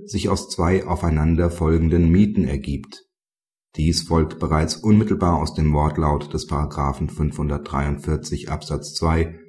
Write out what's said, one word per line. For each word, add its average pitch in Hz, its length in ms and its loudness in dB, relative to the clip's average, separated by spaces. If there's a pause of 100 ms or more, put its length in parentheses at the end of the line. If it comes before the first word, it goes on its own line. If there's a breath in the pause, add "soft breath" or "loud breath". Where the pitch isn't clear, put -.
sich 104 240 -4
aus 95 200 -2
zwei 92 360 0
aufeinanderfolgenden 82 1300 2
Mieten 202 320 4
ergibt. - 640 -6 (720)
Dies 80 260 2
folgt 80 340 0
bereits 80 380 0
unmittelbar 101 640 4
aus 73 180 -4
dem 76 180 2
Wortlaut 73 580 0
des - 140 -6
Paragraphen 73 640 -4
fünfhundertdreiundvierzig 73 1400 -4
Absatz 76 420 -6
zwei 82 560 0